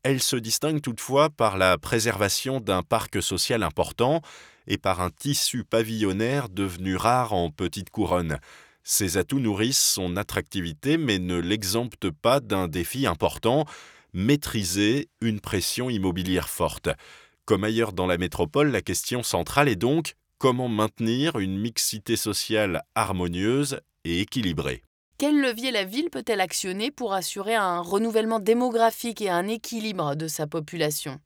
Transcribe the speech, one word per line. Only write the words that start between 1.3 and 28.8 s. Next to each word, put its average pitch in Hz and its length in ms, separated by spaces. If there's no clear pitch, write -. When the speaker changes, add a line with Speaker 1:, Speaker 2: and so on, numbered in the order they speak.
Speaker 1:
la 92 200
préservation 113 800
d'un 95 240
parc 104 360
social 104 440
important 120 580
et 101 100
par 92 220
un 90 100
tissu - 540
pavillonnaire 113 840
devenu 92 460
rare 117 380
en 87 180
petite 90 400
couronne. 87 480
Ces 95 340
atouts 135 220
nourrissent 110 540
son 90 220
attractivité 98 800
mais 120 220
ne 90 200
l'exemptent 101 760
pas 120 260
d'un 98 300
défi 90 360
important, 113 600
maîtriser 104 960
une 110 200
pression 117 500
immobilière 92 580
forte. - 400
Comme 101 180
ailleurs 110 280
dans 90 140
la 90 100
métropole, 92 540
la 107 100
question 120 440
centrale 139 440
est 110 60
donc 139 400
comment 127 300
maintenir 117 680
une 95 200
mixité 110 580
sociale 104 680
harmonieuse 101 840
et 85 160
équilibrée. 78 640
Speaker 2:
Quel 294 220
levier 254 300
la 208 140
ville 262 260
peut-elle 220 320
actionner 190 480
pour 220 240
assurer 196 400
un 180 260
renouvellement 220 580
démographique 226 840